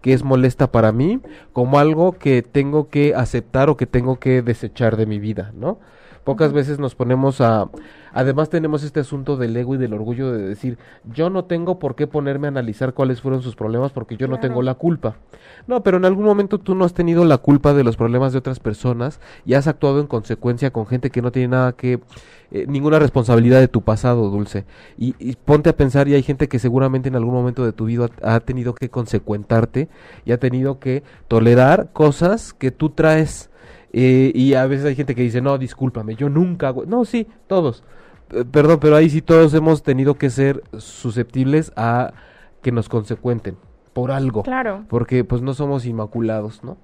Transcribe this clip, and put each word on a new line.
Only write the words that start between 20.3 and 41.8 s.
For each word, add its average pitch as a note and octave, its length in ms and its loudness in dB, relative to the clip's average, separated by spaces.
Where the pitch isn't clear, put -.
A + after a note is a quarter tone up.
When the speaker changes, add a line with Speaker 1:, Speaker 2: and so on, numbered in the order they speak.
Speaker 1:
con A2 160 -6
gente B2+ 220 -4
que B2 140 -4
no A#2+ 100 -4
tiene B2+ 160 -2
nada B2+ 240 0
que, B2 280 -4
eh, - 160 -6
ninguna C#3+ 300 2
responsabilidad B2 600 4
de C3 100 6
tu A2+ 120 0
pasado, A2+ 480 0
Dulce. G2+ 380 -6
Y, B2 200 -4
y B2 180 -8
ponte D3+ 340 2
a - 60 0
pensar, C#3 300 2
y C#3+ 80 2
hay C#3 80 4
gente C#3+ 260 -2
que B2+ 100 -4
seguramente C3 500 0
en C3 80 -4
algún A#2+ 160 -2
momento B2 320 -2
de A2 80 -2
tu A2 140 -6
vida A#2 220 -2
ha, A2 120 0
ha A#2 60 2
tenido B2 340 -6
que - 160 -8
consecuentarte A2+ 1000 -2
y A#2 60 0
ha A#2+ 60 0
tenido C3 420 -2
que C3+ 220 -4
tolerar A#2+ 680 4
cosas E3 580 0
que C3 180 -4
tú D#3 200 -4
traes. D#3 560 0
Eh, C3 440 4
y C3+ 180 4
a C3 120 2
veces C#3 200 -2
hay C#3 80 0
gente C3 220 -4
que B2 60 -2
dice, A#2+ 180 -2
"No, C#3 180 -2
discúlpame, A#2 560 -6
yo C#3+ 140 -4
nunca D#3+ 400 0
hago", B2+ 180 -6
no, A#3 180 -2
sí, A3+ 220 -4
todos. E3+ 340 -2
Eh, A#2+ 180 -4
perdón, D3 320 6
pero D3+ 140 6
ahí D#3 160 6
sí D#3 100 0
todos D#3+ 320 6
hemos D#3+ 300 2
tenido C3+ 320 2
que C#3+ 160 -2
ser C3+ 320 0
susceptibles C3 960 -2
a A#2 380 -2